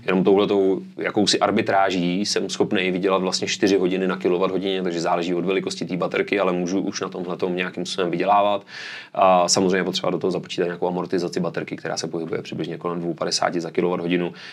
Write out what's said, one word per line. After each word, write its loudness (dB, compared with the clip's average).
Jenom 4
touhletou 4
jakousi 0
arbitráží 2
jsem -2
schopný 0
vydělat 2
vlastně -2
čtyři 4
hodiny 2
na 0
kilowatt 2
hodině, -2
takže -2
záleží 0
od -2
velikosti -2
té -6
baterky, 0
ale 2
můžu -2
už -4
na -6
tomhletom -4
nějakým -4
způsobem -2
vydělávat. 2
A 6
samozřejmě 2
je 2
potřeba -2
do -2
toho 0
započítat -4
nějakou -4
amortizaci -2
baterky, -4
která -6
se -6
pohybuje -6
přibližně -8
kolem -4
dvou -4
padesáti -2
za -6
kilowatt 0
hodinu. 0